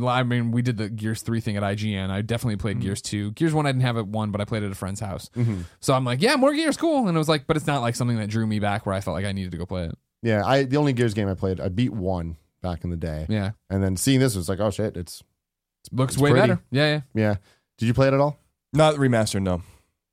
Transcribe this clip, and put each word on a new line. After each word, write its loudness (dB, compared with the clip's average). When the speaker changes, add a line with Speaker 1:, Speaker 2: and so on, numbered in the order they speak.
Speaker 1:
I 2
mean, 0
we 2
did 0
the -4
Gears -4
three -2
thing -2
at -2
I 0
G -2
N. -4
I -2
definitely -2
played -4
Speaker 2:
Mm-hmm. -4
Speaker 1:
Gears -4
two. -4
Gears 0
one 2
I 0
didn't 2
have 0
at -2
one, -2
but -2
I -2
played -4
at -4
a -8
friend's -6
house. -8
Speaker 2:
Mm-hmm. -2
Speaker 1:
So 0
I'm 0
like, -2
"Yeah, 4
more 4
Gears, 0
cool." 0
And 0
it 2
was -2
like, 0
but 2
it's -4
not, 0
like, -2
something 0
that -4
drew 0
me 0
back -2
where -2
I -2
felt -4
like -4
I -4
needed -4
to -8
go -6
play -6
it. -8
Speaker 2:
Yeah, 2
I, 4
the 0
only 2
Gears 2
game 0
I 0
played, -2
I -2
beat 0
one -4
back -4
in -4
the -4
day. -6
Speaker 1:
Yeah. -2
Speaker 2:
And 0
then 0
seeing 4
this 2
was -4
like, -2
"Oh 0
shit, -4
it's, -12
it's, -16
Speaker 1:
Looks 0
Speaker 2:
it's 2
Speaker 1:
way 6
Speaker 2:
pretty." 6
Speaker 1:
better. 2
Yeah, 2
yeah. 0
Speaker 2:
Yeah. 2
Did -2
you 4
play 4
it 4
at 4
all? 0
Speaker 3:
Not 6
remastered, 2
no. 0